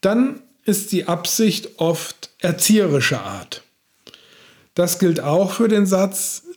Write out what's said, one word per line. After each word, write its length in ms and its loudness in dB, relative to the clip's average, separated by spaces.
dann 400 0
ist 280 -2
die 140 -2
Absicht 720 -2
oft 600 -4
erzieherischer 840 2
Art. 400 -12
Das 240 0
gilt 220 2
auch 320 2
für 160 0
den 180 4
Satz, 560 -2